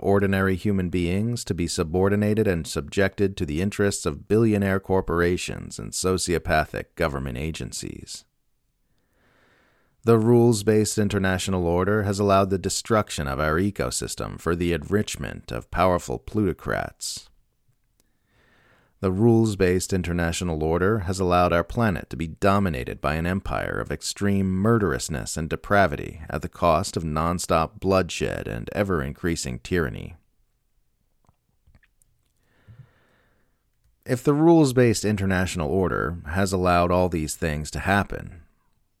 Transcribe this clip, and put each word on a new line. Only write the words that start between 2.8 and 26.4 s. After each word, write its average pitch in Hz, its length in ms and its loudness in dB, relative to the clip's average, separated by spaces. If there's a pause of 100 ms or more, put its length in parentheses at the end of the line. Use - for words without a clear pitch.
to 92 80 -4
the 73 160 -2
interests 101 440 0
of 80 220 -6
billionaire 101 540 2
corporations 87 1000 -2
and 53 140 -12
sociopathic 85 1000 -2
government 69 420 -4
agencies. - 880 -10 (1800)
The 113 160 6
rules-based 110 760 4
international 95 680 0
order 92 380 2
has 98 160 -2
allowed 98 300 4
the 95 80 0
destruction 98 680 -2
of 67 140 -4
our 78 160 2
ecosystem 62 840 -4
for - 160 -2
the 85 200 0
enrichment 78 800 -4
of 58 180 -10
powerful 87 480 2
plutocrats. 60 1080 -4 (1700)
The 92 120 0
rules-based 98 800 2
international 85 680 -2
order 87 380 2
has 95 220 -4
allowed 90 320 4
our 85 100 4
planet 107 460 -2
to - 80 -10
be 80 100 -4
dominated 80 720 0
by 71 160 -2
an 82 100 -2
empire 52 540 -4
of 58 140 -6
extreme 98 580 -2
murderousness 92 840 0
and 80 120 -4
depravity 87 680 0 (100)
at 76 120 -6